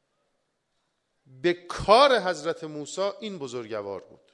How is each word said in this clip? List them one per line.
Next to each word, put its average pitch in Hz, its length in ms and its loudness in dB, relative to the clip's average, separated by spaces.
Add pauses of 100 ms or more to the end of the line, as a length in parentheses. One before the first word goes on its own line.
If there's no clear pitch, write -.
(1400)
به 175 120 2
کار 240 680 4
حضرت 165 440 -4
موسی 156 460 -6 (100)
این 202 180 -10
بزرگوار 110 640 -8
بود، - 200 -20 (140)